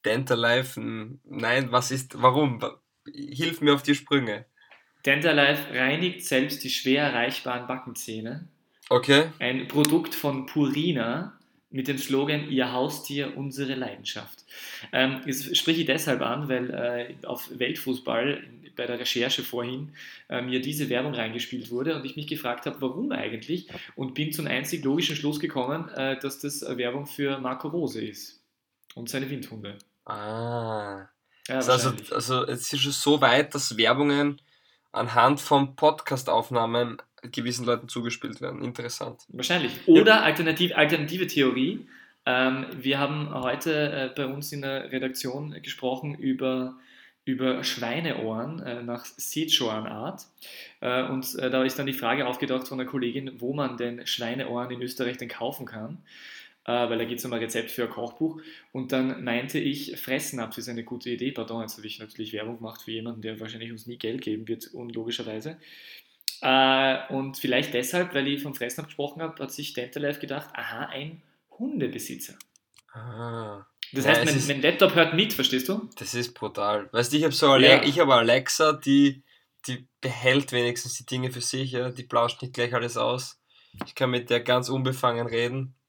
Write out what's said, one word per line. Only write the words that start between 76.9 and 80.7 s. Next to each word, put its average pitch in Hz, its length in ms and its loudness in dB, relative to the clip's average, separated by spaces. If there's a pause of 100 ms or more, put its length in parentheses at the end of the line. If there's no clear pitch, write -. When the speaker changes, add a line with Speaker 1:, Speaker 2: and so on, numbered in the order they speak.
Speaker 1:
Weißt 120 200 2
du, 147 60 2
ich 151 60 4
hab 151 100 4
so 143 180 6
Ale-, 135 160 10
Speaker 2:
Ja. 131 160 10
Speaker 1:
ich 143 160 4
hab 151 100 8
Alexa, 131 640 6
die, 139 500 4 (420)
die 127 220 -8 (120)
behält 127 520 2
wenigstens 120 460 0